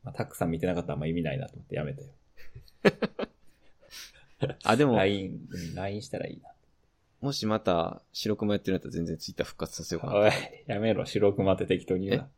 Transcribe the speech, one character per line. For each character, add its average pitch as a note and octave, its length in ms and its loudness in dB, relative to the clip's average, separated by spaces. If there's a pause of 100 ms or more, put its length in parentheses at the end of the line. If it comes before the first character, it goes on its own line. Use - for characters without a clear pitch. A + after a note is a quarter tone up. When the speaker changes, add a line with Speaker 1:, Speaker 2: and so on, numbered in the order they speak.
Speaker 1:
ま - 80 -10
あ、 - 20 -14
た - 120 -4
く - 100 -20
さ F#2 100 -2
ん E2 60 0
見 D#2+ 80 -2
て F2+ 60 -2
な F2+ 80 2
か F2 60 0
っ F2 40 -4
た D2+ 60 -6
ら D2 60 -2
あ - 20 -4
ん - 40 -4
ま D2+ 60 -2
意 E2 60 0
味 E2+ 80 0
な D2 120 -2
い C2+ 40 -4
な C2 100 -6
と - 60 -16
思 - 100 -16
っ - 40 -20
て - 80 -8
や D2+ 80 -2
め C#2+ 100 -6
た - 80 -12
よ。 C#3 60 -16 (2250)
Speaker 2:
<laughs> - 200 -6
あ、 G#2+ 120 6
で D3 100 4
も、 B2 100 4
Speaker 1:
ラ F#2+ 100 6
イ G2 220 0
ン、 F2 240 -10
う F2+ 60 -10 (140)
ん、 E2+ 40 -10
ラ F#2+ 140 -4
イ G2+ 80 -6
ン A2 40 -6
し - 80 -16
た - 80 -6
ら - 100 -6
い - 60 -10
い - 80 -16
な。 - 100 -20 (720)
Speaker 2:
も C#3 100 -2
し B2 140 -4
ま G#2+ 140 2
た E2+ 420 2 (100)
白 G#2 260 -2
熊 G#2 160 2
や G2+ 60 2
っ - 20 -6
て F#2+ 100 0
る F#2 60 2
ん - 20 0
だ - 0 -
っ - 20 -6
た - 60 -14
ら E2 60 -10
全 E2+ 120 -2
然 E2 120 -4
Twitter - 260 -6
復 - 140 -8
活 - 180 -6
さ - 80 -10
せ E2+ 120 -4
よ - 80 -4
う - 40 -6
か - 60 -2
な。 G2+ 60 6
Speaker 1:
お G#2+ 80 8
い、 G#2+ 40 8 (340)
や G#2 140 -4
め A2 140 2
ろ、 - 120 0
白 G2+ 280 4
熊 F#2+ 200 4
っ F#2 40 2
て F2+ 100 -4
適 F2+ 180 0
当 F#2 100 0
に F#2+ 120 -2
言 G#2+ 100 2
う - 40 -2
な。 - 160 -14